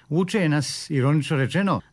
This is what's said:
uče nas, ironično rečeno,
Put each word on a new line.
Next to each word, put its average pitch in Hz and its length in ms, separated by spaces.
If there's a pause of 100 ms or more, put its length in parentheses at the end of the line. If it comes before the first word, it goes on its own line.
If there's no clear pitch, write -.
uče 180 400
nas, 147 420
ironično 143 460
rečeno, 151 440 (120)